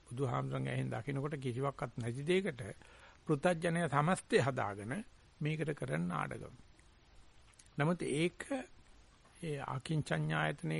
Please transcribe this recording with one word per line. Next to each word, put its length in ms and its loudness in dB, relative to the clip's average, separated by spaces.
බුදුහාමරංග 680 -2
ඇහෙන් 240 -2
දකිනකොට 460 -4
කිසිවක්වත් 600 -2
නැති 280 -4
දෙයකට 380 0
පෘථග්ජනය 640 2
සමස්තය 540 4
හදාගෙන 560 0
මේකට 380 -2
කරන 320 -2
නාඩගම. 480 -4
නමුත් 300 2
ඒක 440 0
ඒ 260 -4
අකිංචඤ්ඤායතනෙ 1120 0